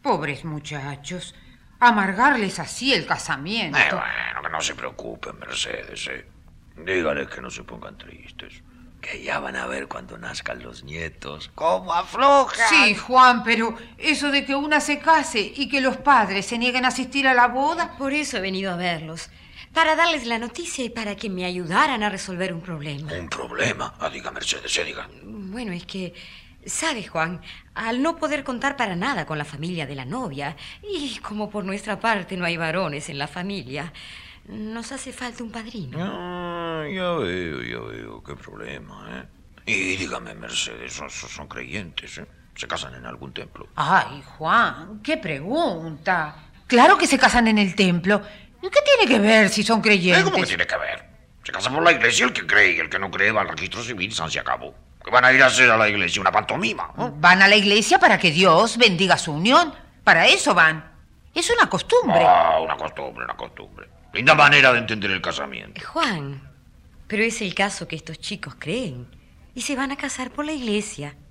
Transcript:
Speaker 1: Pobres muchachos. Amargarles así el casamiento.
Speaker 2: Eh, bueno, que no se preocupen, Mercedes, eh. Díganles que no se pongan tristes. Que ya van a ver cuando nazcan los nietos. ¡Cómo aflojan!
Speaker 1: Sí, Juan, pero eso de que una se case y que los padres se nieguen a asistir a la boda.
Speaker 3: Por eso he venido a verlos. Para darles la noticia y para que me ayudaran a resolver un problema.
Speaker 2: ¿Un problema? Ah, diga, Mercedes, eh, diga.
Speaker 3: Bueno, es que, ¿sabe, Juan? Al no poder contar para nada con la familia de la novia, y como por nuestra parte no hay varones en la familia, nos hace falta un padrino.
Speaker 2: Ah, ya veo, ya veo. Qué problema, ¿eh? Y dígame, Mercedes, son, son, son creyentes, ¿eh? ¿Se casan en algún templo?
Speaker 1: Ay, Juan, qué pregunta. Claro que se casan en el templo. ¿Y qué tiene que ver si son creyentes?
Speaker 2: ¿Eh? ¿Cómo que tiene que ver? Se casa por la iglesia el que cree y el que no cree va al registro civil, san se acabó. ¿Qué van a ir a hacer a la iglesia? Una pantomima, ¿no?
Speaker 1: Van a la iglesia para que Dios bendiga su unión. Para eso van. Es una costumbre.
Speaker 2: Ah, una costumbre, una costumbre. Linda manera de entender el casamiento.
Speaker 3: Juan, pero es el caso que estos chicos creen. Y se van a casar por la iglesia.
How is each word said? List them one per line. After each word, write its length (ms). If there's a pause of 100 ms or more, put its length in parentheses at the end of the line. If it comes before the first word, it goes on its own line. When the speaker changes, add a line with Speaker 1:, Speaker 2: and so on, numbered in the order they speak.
Speaker 1:
Pobres 440
muchachos. 880 (460)
Amargarles 800
así 340
el 120
casamiento. 720
Speaker 2:
Eh, 140
bueno, 520
que 60
no 120
se 140
preocupen, 640
Mercedes, 680
eh. 180 (600)
Díganles 440
que 120
no 80
se 140
pongan 340
tristes. 640 (380)
Que 240
ya 160
van 160
a 120
ver 200
cuando 300
nazcan 440
los 220
nietos. 720
¡Cómo 380
aflojan! 760
Speaker 1:
Sí, 280
Juan, 500
pero 280 (240)
eso 320
de 140
que 120
una 260
se 180
case 400 (160)
y 140
que 100
los 160
padres 520
se 100
nieguen 260
a 60
asistir 400
a 40
la 140
boda. 500
Speaker 3:
Por 140
eso 260
he 40
venido 320
a 20
verlos. 540 (440)
Para 220
darles 300
la 140
noticia 440
y 60
para 260
que 140
me 160
ayudaran 560
a 80
resolver 420
un 100
problema. 520
Speaker 2:
¿Un 160
problema? 680
Ah, 100
diga, 220
Mercedes, 460
eh, 60
diga. 240 (160)
Speaker 3:
Bueno, 480
es 140
que, 300 (500)
¿sabe, 400
Juan? 360 (340)
Al 260
no 160
poder 260
contar 320
para 200
nada 320
con 100
la 80
familia 400
de 80
la 120
novia, 500 (260)
y 380
como 320
por 120
nuestra 360
parte 380
no 80
hay 120
varones 520
en 100
la 80
familia, 640 (540)
nos 460
hace 200
falta 300
un 80
padrino. 500
Speaker 2:
Ah, 880
ya 200
veo, 500
ya 180
veo. 440
Qué 120
problema, 920 (400)
¿eh? 40
Y 260
dígame, 360
Mercedes, 600
son, 160
son, 200
son 180
creyentes, 720
¿eh? 80 (300)
¿Se 120
casan 280
en 100
algún 280
templo? 420
Speaker 1:
Ay, 480 (140)
Juan, 640
qué 140
pregunta. 1160 (320)
Claro 300
que 100
se 100
casan 300
en 100
el 180
templo. 460 (400)
¿Y 80
qué 100 (180)
tiene 160
que 60
ver 300
si 140
son 180
creyentes? 400
Speaker 2:
¿Eh? 40
¿Cómo 120
que 100
tiene 200
que 100
ver? 280 (380)
Se 80
casa 200
por 120
la 80
iglesia 340
el 80
que 120
cree 280
y 60
el 100
que 100
no 120
cree 200
va 100
al 80
registro 340
civil, 300
san 160
se 100
acabó. 340 (300)
¿Qué 80
van 120
a 80
ir 120
a 20
hacer 240
a 80
la 100
iglesia? 340
Una 100
pantomima, 640
¿no? 140
Speaker 1:
Van 300
a 60
la 80
iglesia 440
para 180
que 140
Dios 460
bendiga 400
su 140
unión. 420 (300)
Para 240
eso 260
van. 380 (420)
Es 160
una 200
costumbre. 560
Speaker 2:
Ah, 360
una 140
costumbre, 480
una 120
costumbre. 520 (260)
Linda 220
manera 380
de 60
entender 320
el 100
casamiento. 580 (140)
Speaker 3:
Juan, 480 (640)
pero 160
es 180
el 120
caso 340
que 80
estos 240
chicos 400
creen. 480 (460)
Y 80
se 140
van 160
a 60
casar 340
por 140
la 80
iglesia. 600 (160)